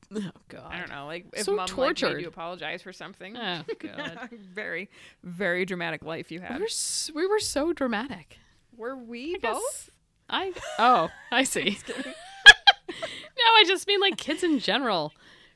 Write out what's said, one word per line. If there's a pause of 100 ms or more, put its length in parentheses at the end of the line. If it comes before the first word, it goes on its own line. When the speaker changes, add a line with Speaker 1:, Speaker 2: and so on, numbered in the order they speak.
(140)
Speaker 1:
Oh, (280)
God.
Speaker 2:
I
don't
know.
Like,
if
Speaker 1:
So
Speaker 2:
Mom,
like,
Speaker 1:
tortured.
Speaker 2:
made
you
apologize
for
something.
Speaker 1:
Oh, (160)
God.
Speaker 2:
<laughs>
Very, (340)
very
dramatic
life
you
had.
Speaker 1:
We
were
s-,
we
were
so
dramatic. (380)
Speaker 2:
Were
we
Speaker 1:
I
guess
Speaker 2:
both? (400)
Speaker 1:
I, (280)
oh, (220)
I
Speaker 2:
<laughs>
Speaker 1:
see.
<laughs>
Speaker 2:
Just
kidding. (360)
Speaker 1:
No,
I
just
mean,
like,
kids
in
general. (440)